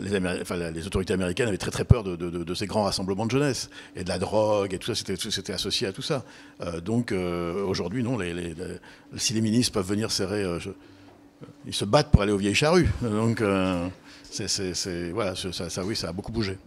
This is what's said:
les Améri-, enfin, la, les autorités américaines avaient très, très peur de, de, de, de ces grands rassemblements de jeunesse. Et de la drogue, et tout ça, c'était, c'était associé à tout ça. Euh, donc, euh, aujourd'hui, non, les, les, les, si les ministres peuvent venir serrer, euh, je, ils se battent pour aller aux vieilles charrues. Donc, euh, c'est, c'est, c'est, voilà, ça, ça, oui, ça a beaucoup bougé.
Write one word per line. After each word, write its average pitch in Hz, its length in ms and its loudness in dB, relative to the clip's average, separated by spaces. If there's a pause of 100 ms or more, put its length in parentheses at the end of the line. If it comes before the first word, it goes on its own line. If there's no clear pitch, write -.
les 98 140 -2
Améri-, 90 280 0
enfin, 92 140 -4
la, 85 140 -2
les 80 160 -6
autorités 95 260 0
américaines 92 360 2
avaient 95 100 0
très, - 120 -4
très - 140 -4
peur 113 200 6
de, 92 120 -2
de, 85 140 -4
de, 87 140 -4
de 87 100 -2
ces 104 120 -2
grands 104 180 2
rassemblements 98 420 0
de 110 40 0
jeunesse. 135 400 0 (260)
Et 95 80 -6
de 87 40 -2
la 90 100 0
drogue, 101 540 2
et 92 60 -4
tout - 80 -8
ça, 117 80 -2
c'était, 98 220 -2
c'était 98 360 -4
associé 95 340 -2
à 98 60 -2
tout 135 100 -10
ça. 135 220 -2 (360)
Euh, 85 200 -6
donc, 113 320 0
euh, 87 520 0
aujourd'hui, 95 380 -2
non, 120 160 0
les, 90 140 -2
les, 85 220 -6
les, 87 240 -10 (380)
si 95 160 -2
les 110 80 2
ministres 110 320 4
peuvent 95 160 0
venir 104 220 0
serrer, 101 320 0
euh, 87 160 -2
je, 95 120 -8 (960)
ils - 80 -8
se - 100 -2
battent 139 260 4
pour - 120 8
aller 104 100 4
aux 101 60 4
vieilles 101 160 4
charrues. 151 340 6 (140)
Donc, 110 380 2
euh, 92 480 2 (340)
c'est, - 260 -6
c'est, 92 260 -2
c'est, 87 360 -4
voilà, 95 240 -2
ça, 90 340 -6
ça, 92 160 -4
oui, 104 120 -2
ça 92 120 -4
a 85 40 -4
beaucoup 98 200 -6
bougé. 104 240 -2 (100)